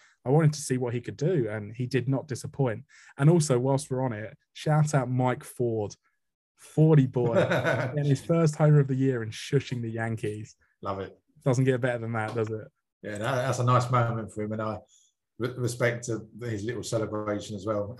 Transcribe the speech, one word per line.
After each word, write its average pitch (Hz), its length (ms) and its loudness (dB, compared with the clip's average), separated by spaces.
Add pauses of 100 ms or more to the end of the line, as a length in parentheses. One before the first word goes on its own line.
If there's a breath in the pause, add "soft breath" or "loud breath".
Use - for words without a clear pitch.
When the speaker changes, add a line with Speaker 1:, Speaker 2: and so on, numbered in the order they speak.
(240 soft breath)
Speaker 1:
I 123 60 -2
wanted 151 240 4
to - 60 -10
see - 160 -4
what 123 160 -4
he 120 80 -4
could 107 160 -12
do, 147 320 0
and 107 240 -8
he 123 140 -8
did 123 220 -2
not 135 180 -2
disappoint. 120 560 -4 (360 loud breath)
And 151 120 6
also, 151 300 4
whilst 135 300 0
we're 131 140 -2
on 123 80 -2
it, 104 240 -10 (160)
shout 151 420 0
out 127 140 2
Mike 127 360 0
Ford, 113 500 -4 (600)
forty 151 500 6
boy, 120 280 0
Speaker 2:
<laughs> 151 600 0
Speaker 1:
getting 147 120 -2
his 139 180 2
first 165 320 2
homer 151 240 6
of 131 80 2
the 135 60 -2
year 131 280 0
and 110 80 -6
shushing - 520 -4
the 113 80 -6
Yankees. 110 640 -6 (240)
Speaker 2:
Love 98 180 -6
it. 95 180 -8 (280)
Speaker 1:
Doesn't 131 200 2
get 131 160 2
better 123 180 -2
than 113 160 -6
that, 110 200 -4
does 110 160 -2
it? 107 160 -8 (360)
Speaker 2:
Yeah, 104 160 -8
that, 120 180 -2
that's 127 240 -2
a 123 40 2
nice 123 260 4
moment 113 420 0
for 110 100 -6
him, 107 100 -4
and 110 100 -4
I 107 160 -4 (600 soft breath)
re-, 123 180 -4
respect 120 500 -2
to 107 200 -6 (140)
his 110 240 -6
little 110 180 -6
celebration 107 720 -4
as 95 120 -8
well. 104 340 -4